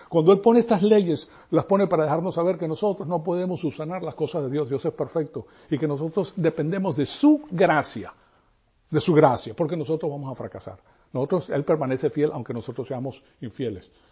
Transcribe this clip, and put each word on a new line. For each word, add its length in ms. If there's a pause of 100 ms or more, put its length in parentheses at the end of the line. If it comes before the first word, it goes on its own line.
Cuando 220
Él 100
pone 200
estas 240
leyes, 440 (220)
las 140
pone 240
para 160
dejarnos 320
saber 220
que 100
nosotros 400
no 160
podemos 360
subsanar 440
las 100
cosas 300
de 60
Dios. 180
Dios 160
es 80
perfecto, 540 (220)
y 100
que 100
nosotros 480
dependemos 600
de 100
su 440
gracia, 640 (720)
de 120
su 140
gracia, 420
porque 200
nosotros 360
vamos 180
a 60
fracasar. 420 (340)
Nosotros, 380
Él 140
permanece 460
fiel, 220
aunque 220
nosotros 320
seamos 340 (200)
infieles. 500 (220)